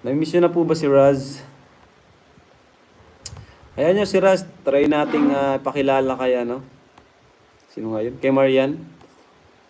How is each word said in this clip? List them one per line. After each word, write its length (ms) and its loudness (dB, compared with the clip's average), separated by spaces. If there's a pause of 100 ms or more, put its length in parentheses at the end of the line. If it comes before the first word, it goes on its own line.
Nami-miss 320 -4
nyo 80 4
na 80 2
po 160 0
ba 80 0
si 160 -2
Raz? 480 2 (2500)
Ayan 160 2
nyo 160 0
si 80 0
Raz. 240 2 (240)
Try 240 2
nating, 400 0
ah, 320 -2
pakilala 560 0
kay 240 0
ano. 240 -8 (1040)
Sino 240 -10
nga 80 -4
yun? 160 -8
Kay 160 0
Marian. 400 2 (960)